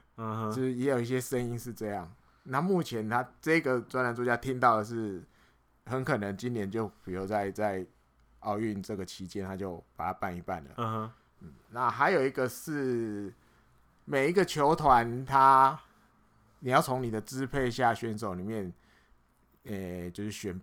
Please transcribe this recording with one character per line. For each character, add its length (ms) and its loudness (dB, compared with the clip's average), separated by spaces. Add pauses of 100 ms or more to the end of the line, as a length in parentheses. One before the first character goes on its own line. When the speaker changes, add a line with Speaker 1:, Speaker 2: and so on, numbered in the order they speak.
(180)
Speaker 1:
嗯 200 -6
哼。 140 -4
Speaker 2:
就 120 -2
是 100 0
也 160 -2
有 100 2
一 60 -2
些 160 -2
声 180 -4
音 200 -4
是 120 -10
这 140 -8
样。 260 -6 (340)
那 140 -4
目 220 2
前 260 -6
他 220 -2 (100)
这 220 2
个 200 2
专 220 -2
栏 120 0
作 100 -2
家 100 2
听 240 -4
到 180 6
的 60 0
是， 380 -6 (640)
很 180 -2
可 140 0
能 180 -4
今 160 -6
年 180 -4
就， 180 -2 (180)
比 80 -8
如 140 -4
在， 240 0
在 340 -2 (540)
奥 180 -4
运 240 -4
这 140 -8
个 100 -6
期 220 -12
间， 180 -6
他 100 -6
就 280 -8 (120)
把 120 -6
它 60 -2
办 220 -6
一 60 -10
办 220 -8
了。 140 -20
Speaker 1:
嗯 140 -4
哼。 200 -6 (300)
Speaker 2:
嗯， 80 -18 (200)
那 200 -2
还 220 2
有 140 4
一 60 0
个 180 0
是， 840 -4 (720)
每 240 0
一 40 0
个 100 6
球 320 4
团 500 4
他， 540 8 (800)
你 120 -4
要 100 8
从 220 0
你 80 -4
的 100 -2
支 240 -6
配 240 0
下 240 4
选 240 -6
手 160 -4
里 100 -6
面， 300 -6 (920)
诶， 440 -8
就 140 -8
是 80 -6
选 320 -8